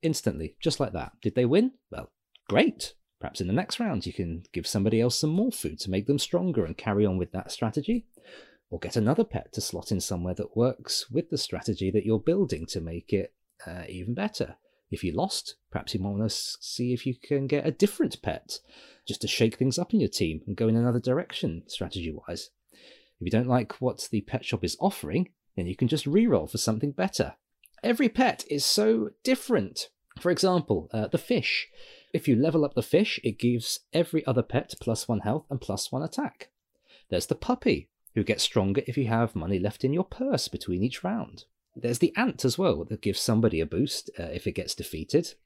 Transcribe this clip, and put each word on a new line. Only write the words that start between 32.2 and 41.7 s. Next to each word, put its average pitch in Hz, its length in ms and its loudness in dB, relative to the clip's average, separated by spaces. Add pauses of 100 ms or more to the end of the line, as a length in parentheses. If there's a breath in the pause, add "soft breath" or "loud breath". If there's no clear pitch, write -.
you 135 80 8
level 151 300 4
up 135 80 -2
the 165 80 0
fish, 185 420 2
it 113 160 -2
gives 120 420 0 (120)
every 160 320 2
other 127 180 2
pet - 380 -2
plus - 260 -2
one 110 120 0
health 113 300 -2
and 131 120 -4
plus - 300 -6
one 131 120 -2
attack. - 460 -6 (600 soft breath)
There's - 180 0
the - 80 2
puppy, - 540 0 (260)
who 107 80 2
gets 104 180 0
stronger 98 460 2
if 120 100 -4
you 135 100 0
have 113 280 0
money 92 240 0
left 101 240 -2
in 135 100 2
your 180 120 0
purse 254 420 -2
between - 340 -4
each 127 220 -2
round. 196 400 -6 (320)